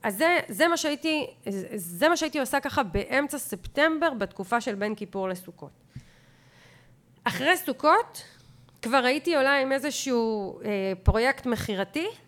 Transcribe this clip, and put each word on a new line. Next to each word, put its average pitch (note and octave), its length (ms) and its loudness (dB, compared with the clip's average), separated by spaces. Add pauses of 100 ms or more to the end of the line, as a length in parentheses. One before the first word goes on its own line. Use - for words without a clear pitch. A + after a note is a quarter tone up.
אז G3+ 140 -2
זה, E4 220 4 (100)
זה B3 200 2
מה E4+ 80 2
שהייתי, D4+ 500 -2 (220)
זה, G3 260 -6
זה F3 340 0
מה E4+ 80 4
שהייתי D4+ 240 -2
עושה C4+ 200 0
ככה C#4 220 -2
באמצע B3+ 560 -2
ספטמבר, D4+ 760 0
בתקופה G3+ 460 -2
של A3+ 140 -4
בין G#3 200 -2
כיפור F#3+ 340 -6
לסוכות. F#3 420 -10 (1500)
אחרי D4 320 2
סוכות, E4+ 640 2 (600)
כבר B3 220 2
הייתי D4 320 2
עולה C#4 240 4
עם C4 120 0
איזשהו, A#3 920 -2
אה, G3 280 0 (100)
פרויקט B3 440 2
מכירתי A3 600 -2 (220)